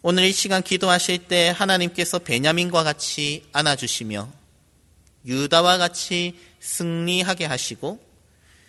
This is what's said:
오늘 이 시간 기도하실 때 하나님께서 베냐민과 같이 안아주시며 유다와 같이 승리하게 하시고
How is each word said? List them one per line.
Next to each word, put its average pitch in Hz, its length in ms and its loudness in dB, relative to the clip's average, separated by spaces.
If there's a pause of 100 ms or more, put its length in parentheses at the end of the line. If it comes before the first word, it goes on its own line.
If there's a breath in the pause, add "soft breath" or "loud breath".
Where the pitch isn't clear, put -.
오늘 185 180 4
이 190 80 4
시간 190 300 0
기도하실 180 640 0
때 175 200 4
하나님께서 175 680 0
베냐민과 165 640 0
같이 151 720 -4
안아주시며 123 760 -2 (960)
유다와 165 540 2
같이 175 600 -4 (220 loud breath)
승리하게 175 840 -2
하시고 135 580 -8 (640 soft breath)